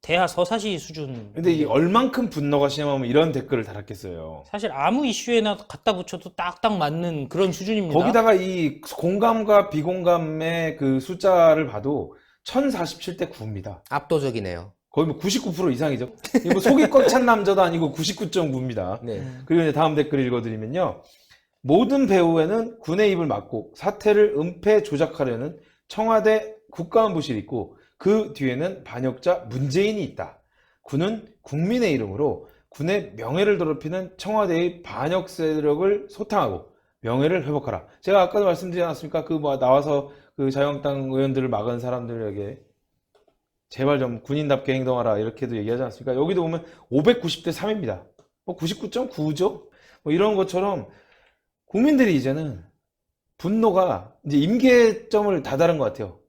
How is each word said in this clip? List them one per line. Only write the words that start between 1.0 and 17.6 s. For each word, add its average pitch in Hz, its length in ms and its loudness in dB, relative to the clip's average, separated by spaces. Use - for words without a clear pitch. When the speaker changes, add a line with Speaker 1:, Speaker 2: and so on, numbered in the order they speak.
Speaker 2:
근데 170 180 2
이 156 140 2
얼만큼 202 640 2
분노가 143 400 2
심하면 139 400 -4
이런 156 220 4
댓글을 123 320 -2
달았겠어요. 87 840 -12
Speaker 1:
사실 208 260 -6
아무 170 360 0
이슈에나 220 500 -2
갖다 - 380 -4
붙여도 180 400 -12
딱딱 185 420 -2
맞는 156 500 -2
그런 185 240 0
수준입니다. 185 480 0
Speaker 2:
거기다가 226 360 4
이 185 460 -2
공감과 208 920 2
비공감의 165 1040 -2
그 135 220 0
숫자를 165 680 4
봐도 113 500 -6
천사십칠 214 760 -4
대 180 120 -4
구입니다. 104 600 -10
Speaker 3:
압도적이네요. 113 840 -4
Speaker 2:
거의 160 160 0
뭐 147 100 -4
구십구 196 360 -4
프로 170 180 -2
이상이죠. 123 400 -4
이거 - 180 2
뭐 190 80 2
속이 277 300 6
꽉 269 160 8
찬 254 180 4
남자도 202 380 4